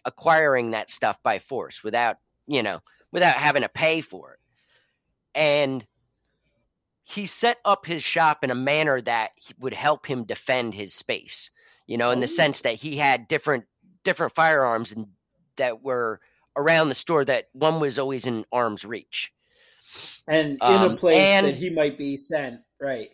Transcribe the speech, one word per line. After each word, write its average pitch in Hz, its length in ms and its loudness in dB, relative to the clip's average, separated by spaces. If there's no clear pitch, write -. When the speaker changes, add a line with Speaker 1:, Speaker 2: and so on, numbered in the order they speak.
Speaker 1:
acquiring 139 680 2
that 107 180 -6
stuff - 360 -2
by 104 160 0
force 92 420 -10
without, 113 360 -2
you 139 160 0
know, 95 160 -4
without 175 260 4
having 139 260 2
to 104 60 -2
pay 160 320 0
for 73 340 -18
it. - 40 -20
And 143 500 2
he 202 220 -10
set 240 380 0
up 202 200 2
his 165 180 -6
shop 160 420 2
in 131 60 -2
a 123 40 -2
manner 139 460 0
that 113 360 -4
he, - 220 -20
would 117 160 -8
help 147 320 0
him 127 180 -6
defend 117 480 -4
his 101 220 -10
space, - 560 -8
you 117 120 -6
know, 120 120 2
in 127 100 0
the 123 40 0
Speaker 2:
Oh. - 20 -2
Speaker 1:
sense 156 360 0
that 117 140 -2
he 147 200 -10
had 135 320 0
different, 143 360 -2
different 170 300 -2
firearms 135 580 2
and 107 160 -10
that 123 260 -4
were 120 380 -4
around 156 320 2
the 127 60 -2
store 151 300 0
that 123 280 -2
one 156 280 0
was 139 180 -2
always 135 280 -4
in 113 260 -4
arm's 117 320 -2
reach. - 480 -10
Speaker 2:
And 151 260 0
in 135 100 -8
Speaker 1:
Um, 117 300 4
Speaker 2:
a 117 40 -4
place 180 320 6
Speaker 1:
and 196 180 4
Speaker 2:
that - 100 0
he 180 140 -4
might 151 280 0
be 139 180 -6
sent, 139 440 -6
right? 131 340 -6